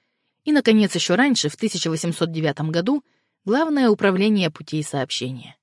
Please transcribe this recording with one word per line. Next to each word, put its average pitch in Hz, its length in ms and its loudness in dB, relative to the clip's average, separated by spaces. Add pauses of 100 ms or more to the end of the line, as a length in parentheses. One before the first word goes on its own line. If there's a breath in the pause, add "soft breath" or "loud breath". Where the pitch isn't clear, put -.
(440)
и, 302 80 -2
наконец, 220 440 4
ещё 175 200 0
раньше, 240 320 2
в - 80 -4
тысяча 190 340 -4
восемьсот 165 420 -4
девятом 156 400 -2
году, 196 320 -2 (400)
Главное 269 460 2
управление 196 600 2
путей 156 320 -8
сообщения. 127 800 -8